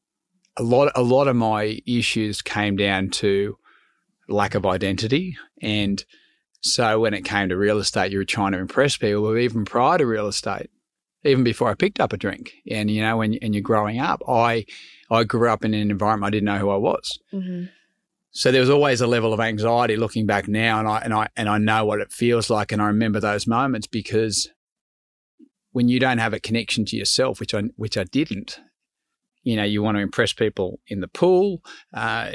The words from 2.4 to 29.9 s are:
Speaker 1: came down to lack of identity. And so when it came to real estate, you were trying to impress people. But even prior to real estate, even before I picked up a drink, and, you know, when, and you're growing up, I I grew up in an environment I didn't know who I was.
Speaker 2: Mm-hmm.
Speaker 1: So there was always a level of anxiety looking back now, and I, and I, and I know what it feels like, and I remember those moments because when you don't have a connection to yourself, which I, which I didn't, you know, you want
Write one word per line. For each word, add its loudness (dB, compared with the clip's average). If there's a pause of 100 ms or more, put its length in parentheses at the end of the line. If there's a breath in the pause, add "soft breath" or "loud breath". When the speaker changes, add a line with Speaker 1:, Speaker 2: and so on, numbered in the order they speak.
Speaker 1:
came -2
down 0
to 0 (720 soft breath)
lack 0
of -2
identity. -2 (240 loud breath)
And -2 (580 soft breath)
so 0
when 0
it -6
came 0
to -2
real 2
estate, -2
you -4
were -2
trying -2
to -2
impress 0
people. 0
But 0
even -2
prior 2
to 2
real -2
estate, -6 (540)
even 4
before 0
I 2
picked -2
up 0
a -4
drink, -8 (160)
and, -2
you 0
know, 0
when, 0
and -2
you're 0
growing 0
up, -2
I 2 (460 loud breath)
I 4
grew 2
up 0
in 0
an 0
environment 0
I -2
didn't 0
know 0
who 0
I 2
was. -2 (140)
Speaker 2:
Mm-hmm. -8 (680 loud breath)
Speaker 1:
So 0
there 6
was 4
always 4
a 2
level 2
of 0
anxiety 2
looking -2
back 2
now, 2
and -2
I, 0
and -4
I, 0 (100)
and -2
I 2
know 2
what -2
it -10
feels 0
like, 0
and 0
I 2
remember 0
those -2
moments 0
because -2 (1200)
when 2
you 2
don't 2
have 0
a -4
connection -2
to -4
yourself, 0
which -8
I, -2 (140)
which -6
I 0
didn't, -4 (840)
you 0
know, 0
you 0
want 0